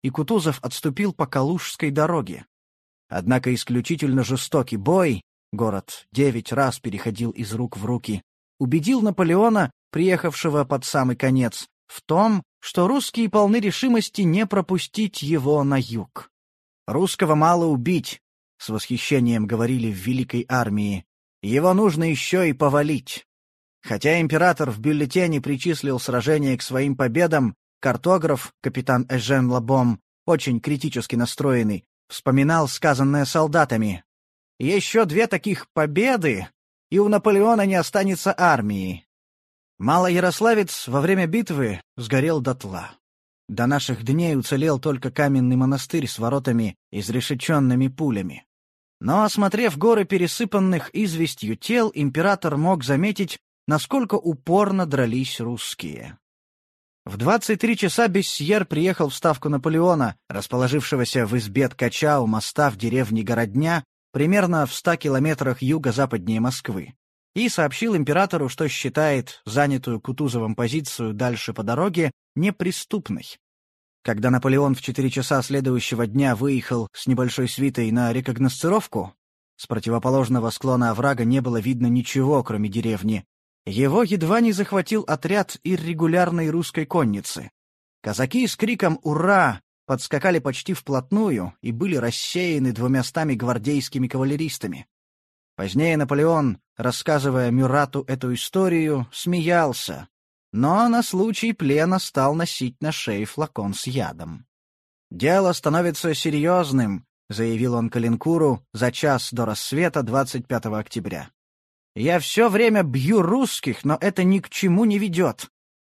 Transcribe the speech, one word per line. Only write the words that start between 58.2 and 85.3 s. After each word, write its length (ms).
приехал 440
в 60
ставку 340
Наполеона, 680
расположившегося 960
в 100
избе 320
ткача 540
у 60
моста 420
в 80
деревне 460
Городня, 600
примерно 520
в 80
ста 220
километрах 640
юго-западнее 800
Москвы, 540
и 140
сообщил 460
императору, 520
что 200
считает 800
занятую 540
Кутузовым 560
позицию 600
дальше 360
по 120
дороге 480
неприступной. 1040
Когда 260
Наполеон 460
в 60
четыре 280
часа 320
следующего 640
дня 300
выехал 580
с 140
небольшой 420
свитой 400
на 240
рекогносцировку, 1000
с 100
противоположного 840
склона 400
оврага 340
не 160
было 180
видно 280
ничего, 560
кроме 260
деревни. 560
Его 380
едва 380
не 100
захватил 560
отряд 560